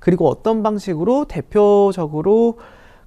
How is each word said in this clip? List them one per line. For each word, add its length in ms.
그리고 280
어떤 360
방식으로 640
대표적으로 1300